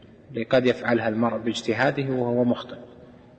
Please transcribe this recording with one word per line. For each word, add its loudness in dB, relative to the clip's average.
اللي -6
قد 2
يفعلها 2
المرء 0
باجتهاده -2
وهو 0
مخطئ، -2